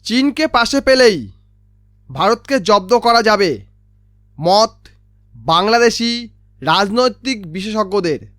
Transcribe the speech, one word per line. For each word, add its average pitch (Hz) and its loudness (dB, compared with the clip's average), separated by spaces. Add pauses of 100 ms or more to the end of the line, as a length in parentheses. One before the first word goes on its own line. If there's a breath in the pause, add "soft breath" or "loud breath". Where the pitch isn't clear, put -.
চীনকে 277 0
পাশে 254 0
পেলেই 226 2 (800)
ভারতকে 220 -2
জব্দ 202 0
করা 233 0
যাবে, 196 0 (760)
মত 202 2 (640)
বাংলাদেশি 226 0 (320)
রাজনৈতিক 202 -2
বিশেষজ্ঞদের। 190 -4 (200)